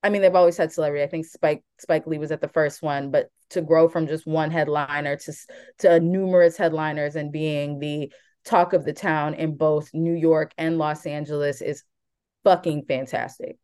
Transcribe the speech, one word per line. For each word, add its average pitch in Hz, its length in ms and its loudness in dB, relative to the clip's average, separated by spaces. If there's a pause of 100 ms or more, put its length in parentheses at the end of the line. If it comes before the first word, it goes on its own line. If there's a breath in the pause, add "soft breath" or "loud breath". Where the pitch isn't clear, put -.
I 208 80 0
mean, 202 120 0
they've 190 140 6
always 175 220 6
had 160 140 0
celebrity. 147 320 -2
I 139 40 -2
think 160 180 -6
Spike, 151 380 -2 (160)
Spike 156 280 -2
Lee 160 100 -4
was 151 140 -6
at 151 100 -4
the - 60 -4
first 151 340 -2
one, 139 300 -4
but 139 180 0 (220)
to 180 100 -2
grow 165 280 4
from 160 180 -2
just 160 180 -6
one 156 260 -2
headliner 147 680 -2
to - 140 -14
s-, - 160 -18 (320 loud breath)
to 170 200 6
numerous 180 580 4
headliners 156 580 -2
and 147 160 -6
being 147 480 -4
the 147 320 -6 (340 soft breath)
talk 175 280 2
of 156 120 2
the 151 80 -4
town 151 400 -2
in 156 240 -4
both 156 360 0
New 165 200 -2
York 160 440 0
and 165 200 -2
Los 151 280 -4
Angeles 147 560 -4
is - 220 -8 (600)
fucking 175 420 2
fantastic - 800 -6